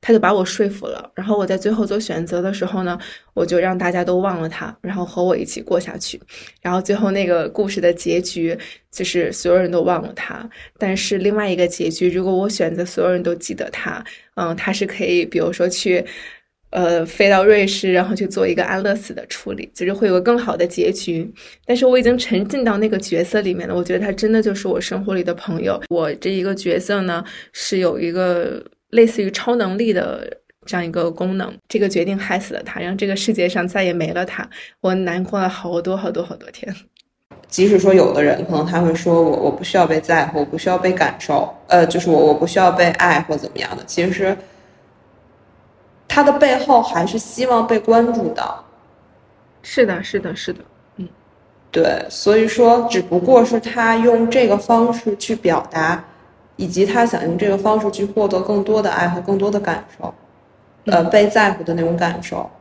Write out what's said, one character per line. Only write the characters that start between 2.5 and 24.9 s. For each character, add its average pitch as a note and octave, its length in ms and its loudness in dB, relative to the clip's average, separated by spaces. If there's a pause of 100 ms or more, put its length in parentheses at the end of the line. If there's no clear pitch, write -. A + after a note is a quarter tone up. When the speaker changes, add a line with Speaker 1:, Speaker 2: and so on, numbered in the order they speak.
Speaker 1:
时 G3 140 -4
候 F#3+ 160 -4
呢， F3 160 -4 (380)
我 F3 100 0
就 E3+ 140 0
让 F#3 180 0
大 F3 140 -2
家 F3 120 -2
都 F3+ 140 0
忘 F#3 240 -2
了 D#3+ 80 -4
他， - 320 -12
然 G3 140 -8
后 F3+ 100 -4
和 F3+ 180 -4
我 F#3 140 2
一 F3+ 80 -4
起 - 160 -8
过 - 180 0
下 - 180 -10
去。 - 220 -10 (420)
然 F3+ 120 -4
后 F#3 80 0
最 G3 140 -2
后 G3 160 0
那 G3 160 -2
个 E3+ 200 0
故 G3+ 220 -2
事 G3 100 -6
的 F3 140 4
结 E3+ 260 -2
局 E3+ 380 -4 (340)
就 F#3 140 -6
是 F3 260 -2
所 - 200 -2
有 F3+ 60 6
人 F3+ 120 2
都 E3+ 140 0
忘 F3+ 180 0
了 - 140 -12
他， - 320 -12 (320)
但 G3 180 -2
是 G3 220 -2
另 G3+ 160 0
外 G#3 120 -2
一 F3+ 80 -2
个 F3 120 2
结 F3 220 -4
局， F3+ 200 0
如 F3+ 140 -2
果 F#3 120 0
我 G3 140 0
选 E3+ 260 -2
择 F3 80 -4
所 F3+ 200 -4
有 F3+ 80 2
人 F3+ 100 0
都 F3 140 -2
记 - 180 -10
得 - 160 -8
他， - 340 -10 (300)
嗯， E3+ 220 -4
他 F#3+ 180 -4
是 G3 140 -2
可 - 180 -8
以， F3 200 2
比 E3+ 140 -6
如 E3 120 0
说 F3 160 0
去， F3+ 380 0 (640)
呃， E3+ 360 0
飞 G3 220 2
到 G3 160 6
瑞 G#3 220 6
士， G3 260 -2
然 F3+ 160 2
后 G#3+ 60 -2
去 G3 140 -4
做 F#3+ 200 -2
一 F3 60 0
个 F3+ 100 0
安 F#3+ 200 -4
乐 G3+ 120 0
死 G#3 160 -10
的 - 140 -12
处 - 280 -12
理， - 200 -12
就 F3+ 140 -4
是 G3 60 -2
会 G3+ 140 0
有 F#3 60 4
个 F3+ 80 4
更 A#3+ 160 4
好 A#3+ 180 -4
的 F3 120 0
结 F3 240 0
局。 F3 360 -4 (380)
但 A#3+ 100 0
是 B3+ 120 4
我 B3+ 100 6
已 B3 60 2
经 A#3+ 120 4
沉 G#3 320 -2
浸 C4+ 160 -4
到 G#3+ 140 0
那 A3 100 0
个 G#3+ 120 0
角 F3 240 -2
色 G#3 180 0
里 F#3 140 -2
面 F3 120 -8
了， F3+ 60 -4
我 F3+ 100 0
觉 F3+ 140 -2
得 G3+ 80 -2
他 G3+ 60 -2
真 G#3+ 200 0
的 A3+ 80 4
就 G#3 140 0
是 G3 140 -6
我 F#3 120 -2
生 F#3+ 240 -6